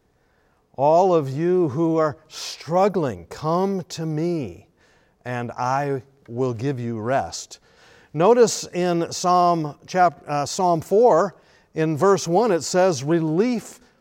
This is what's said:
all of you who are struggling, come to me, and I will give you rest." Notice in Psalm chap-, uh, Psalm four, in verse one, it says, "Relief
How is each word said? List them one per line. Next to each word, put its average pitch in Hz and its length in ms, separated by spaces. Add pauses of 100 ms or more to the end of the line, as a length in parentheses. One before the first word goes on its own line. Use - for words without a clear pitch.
(760)
all 170 380
of 147 160
you 170 380
who 160 300
are 156 180 (100)
struggling, 160 1000
come 180 640
to 165 160
me, 151 600 (580)
and 120 280
I 135 500 (260)
will 123 260
give 123 260
you 117 180
rest." 107 640 (520)
Notice 214 600
in 175 400
Psalm 175 640 (100)
chap-, 180 400
uh, 143 200
Psalm 175 340
four, 196 560 (360)
in 156 240
verse 185 300
one, 196 240
it 165 120
says, 180 420
"Relief 170 720 (220)